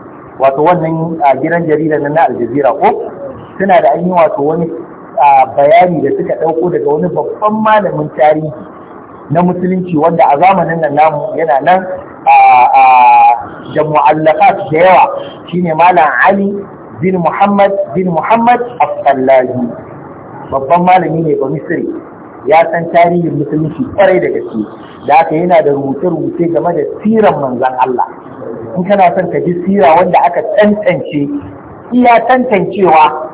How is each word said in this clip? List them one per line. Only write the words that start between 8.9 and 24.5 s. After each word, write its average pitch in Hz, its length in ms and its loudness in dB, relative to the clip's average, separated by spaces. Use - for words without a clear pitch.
na 165 120 0
musulunci 180 540 -2
wanda 165 280 2
a 143 160 2
zamanin 170 400 2
nan 147 140 -2
namu 147 420 0
yana 151 240 0
nan, 180 240 2
a, - 100 6
a, 135 80 6
da 151 100 0
mu'allafat 156 720 2
da 156 60 0
yawa, 180 260 6
shine 175 280 -4
Malam 170 340 4
Ali 196 220 0
bin 185 160 0
Muhammad 196 560 0
bin 185 160 -2
Muhammad 226 500 0
As-Sallahi. 131 880 0
Babban 139 320 0
malami 170 400 2
ne 151 160 -2
ba 135 80 -4
Misri, 151 400 -6
ya 160 280 4
san 170 160 -6
tarihin 170 480 0
musulunci 156 420 -4
kwarai 190 260 2
da 147 80 -2
gaske, 117 340 -6